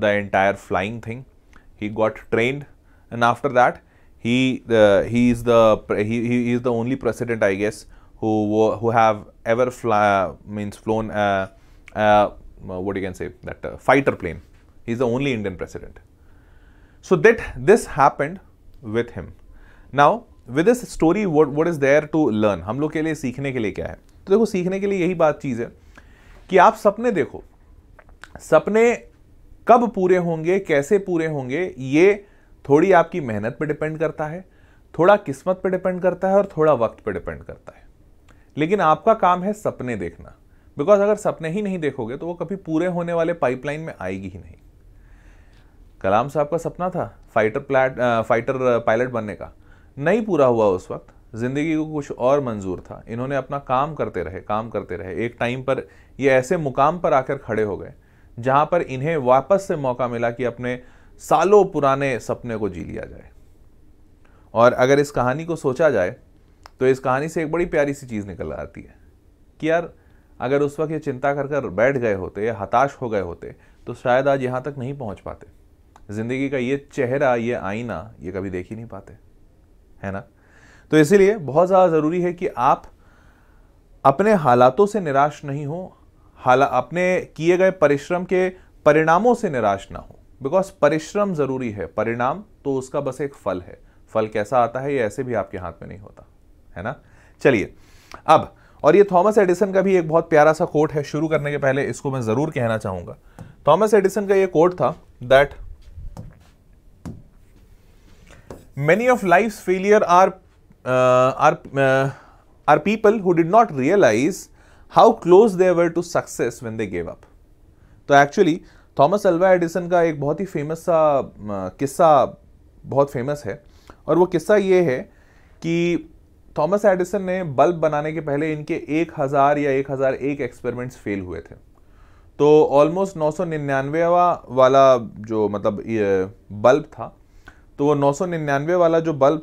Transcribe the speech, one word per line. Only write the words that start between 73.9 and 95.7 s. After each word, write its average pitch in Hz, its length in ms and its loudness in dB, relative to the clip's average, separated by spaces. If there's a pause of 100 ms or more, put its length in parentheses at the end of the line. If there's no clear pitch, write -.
शायद 127 340 0
आज 139 140 0
यहाँ 127 200 -4
तक 143 160 -10
नहीं 131 200 -10
पहुँच 107 220 -12
पाते। - 260 -16 (640)
ज़िंदगी 123 400 -6
का 139 60 -4
ये 135 360 -4
चेहरा, 131 420 0
ये 120 180 -2
आईना, 104 680 -8
ये 87 120 -12
कभी 95 180 -8
देख 90 200 -8
ही 110 60 -14
नहीं 113 100 -16
पाते, 101 280 -20 (880)
है 98 100 -8
ना? 98 120 -10 (640)
तो 156 80 4
इसीलिए 190 380 4
बहुत 156 300 0
ज़्यादा 185 220 4
ज़रूरी 160 340 0
है 175 100 -2
कि 175 160 -6
आप 139 340 0 (1200)
अपने 196 280 4
हालातों 131 540 4
से 208 140 -4
निराश 147 440 -2
नहीं 143 220 -8
हो, 175 300 -12 (400)
हाला-, 131 360 2
अपने 175 640 -2
किए 165 200 2
गए 185 140 2
परिश्रम 175 540 0
के 185 240 0 (360)
परिणामों 160 500 4
से 214 160 -4
निराश 107 420 -2
ना 87 60 -12
हो, - 200 -20 (240)
because 185 280 -2
परिश्रम 160 640 0
ज़रूरी 131 360 -4
है, 101 160 -8
परिणाम 120 580 -4 (200)
तो 139 100 -2
उसका 131 260 -6
बस 135 200 -6
एक 139 140 -8
फल 92 260 -6
है। - 200 -18 (340)
फल 110 120 0
कैसा 107 320 -2
आता 120 220 0
है, 143 120 -6
ये 139 80 -2
ऐसे 110 220 -4
भी 123 120 -6
आपके 98 240 -6
हाथ 90 140 -12 (100)